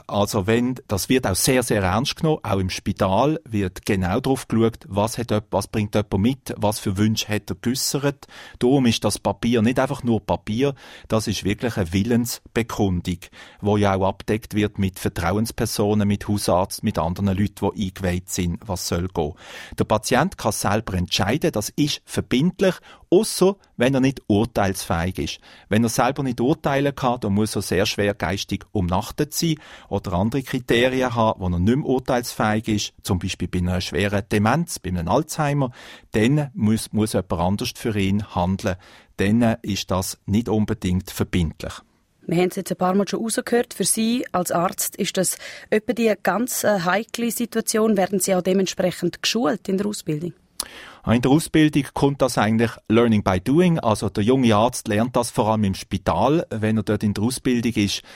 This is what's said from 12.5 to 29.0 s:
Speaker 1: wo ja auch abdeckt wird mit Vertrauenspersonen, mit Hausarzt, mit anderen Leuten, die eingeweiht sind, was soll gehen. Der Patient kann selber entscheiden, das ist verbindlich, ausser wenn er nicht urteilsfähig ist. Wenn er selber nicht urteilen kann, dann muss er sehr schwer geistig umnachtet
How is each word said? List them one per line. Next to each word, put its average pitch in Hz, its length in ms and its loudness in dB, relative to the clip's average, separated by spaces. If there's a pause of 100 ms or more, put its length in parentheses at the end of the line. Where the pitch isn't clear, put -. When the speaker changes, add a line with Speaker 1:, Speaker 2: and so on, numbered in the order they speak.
Speaker 1:
wo 104 160 2
ja 101 200 4
auch 95 100 2
abdeckt - 480 -4
wird 104 240 0
mit 95 220 -2
Vertrauenspersonen, 104 1080 0
mit 101 220 -2
Hausarzt, 98 560 0
mit 107 120 0
anderen 92 400 0
Leuten, 101 380 0
die 101 140 -4
eingeweiht 90 420 -4
sind, 87 340 -2
was 90 220 -6
soll 90 220 -2
gehen. 76 240 -2 (480)
Der - 40 2
Patient 123 540 0
kann 110 140 -2
selber 107 420 -2
entscheiden, 107 560 0
das 107 200 -4
ist - 340 -2
verbindlich, 170 720 0 (360)
ausser 196 440 4 (200)
wenn 127 180 2
er 131 60 2
nicht 135 280 0
urteilsfähig 98 880 0
ist. - 220 -6 (280)
Wenn 107 140 2
er 117 60 2
selber 131 340 0
nicht 120 180 -4
urteilen 139 540 0
kann, 123 240 0
dann 104 140 -2
muss 107 240 0
er 104 60 -4
sehr 92 220 0
schwer 101 300 0
geistig 98 460 -4 (120)
umnachtet 98 600 -2